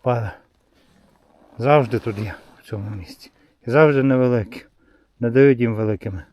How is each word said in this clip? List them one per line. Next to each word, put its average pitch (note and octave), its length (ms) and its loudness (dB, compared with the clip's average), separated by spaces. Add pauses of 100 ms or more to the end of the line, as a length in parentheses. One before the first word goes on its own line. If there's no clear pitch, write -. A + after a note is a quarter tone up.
Пара. A#2 320 -4 (1200)
Завжди A#2+ 420 2
тут G#2 180 -6
є G#2 160 -8 (260)
в - 100 -20
цьому G#2 260 -10
місці. - 360 -18 (360)
І A#2 40 -6
завжди C#3+ 320 4
невеликі. B2+ 640 0 (540)
Не A#2+ 100 -2
дають C3 300 4
їм A#2 160 -2
великими G#2 580 -6